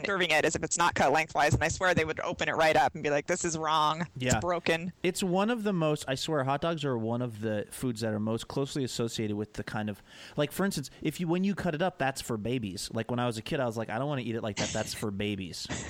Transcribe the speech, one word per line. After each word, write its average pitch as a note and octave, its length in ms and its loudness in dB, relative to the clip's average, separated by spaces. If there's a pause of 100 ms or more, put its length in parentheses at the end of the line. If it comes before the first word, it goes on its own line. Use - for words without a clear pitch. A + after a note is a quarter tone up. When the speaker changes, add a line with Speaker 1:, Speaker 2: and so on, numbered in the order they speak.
Speaker 1:
serving F3+ 240 2
it D3+ 160 6
as D#3+ 100 2
if - 60 -2
it's D#3+ 160 -2
not F3 160 4
cut - 180 4
lengthwise. D#3 420 2
And - 80 0
I D#3 60 2
swear F3+ 260 2
they E3 120 2
would D#3 140 -4
open E3 280 -2
it C3 80 0
right D#3 200 6
up D3 180 4
and D#3+ 80 -8
be D3 80 0
like, D3 160 2
"This F3+ 180 0
is D#3+ 140 -2
wrong. D#3 480 2 (100)
Speaker 2:
Yeah. B2+ 160 0
Speaker 1:
It's A2+ 80 4
broken." E3+ 520 0 (100)
Speaker 2:
It's F3+ 200 0
one F#3+ 280 2
of A#3 120 -2
the G#3 120 2
most, D#3 340 2
I C3+ 60 0
swear, C#3 300 0
hot C#3 180 0
dogs E3 220 -2
are C3 120 2
one A2+ 240 -2
of A#2 200 -4
the G#2+ 300 -2
foods A#2 300 -2
that A2 140 0
are G#2+ 60 0
most A2 280 -2
closely C#3 360 -2
associated A#2 520 -2
with G#2 180 -6
the G#2 100 -8
kind G#2+ 260 -4
of, G2+ 120 -10 (340)
like, D3+ 160 0
for F#3 120 0
instance, F#3 260 -2 (120)
if D#3+ 180 -2
you, F3+ 80 0
when F3+ 160 2
you G3+ 100 2
cut E3+ 200 0
it D3 80 -2
up, F#3 160 0
that's C3+ 240 0
for A#2+ 140 -2
babies. G#2+ 580 -2
Like, A2+ 160 -2
when B2 100 0
I B2 60 2
was A#2 100 0
a A2 60 -4
kid, D3+ 180 -2
I B2+ 60 2
was A2+ 100 -2
like, A2 140 -4
"I G#2+ 80 -2
don't C#3 100 0
wanna C#3 140 -2
eat A2 140 -2
it A#2 60 -2
like G#2 140 -2
that. G#2 140 -2
That's A2 240 -2
for A2 160 -2
babies." G2 560 -4 (240)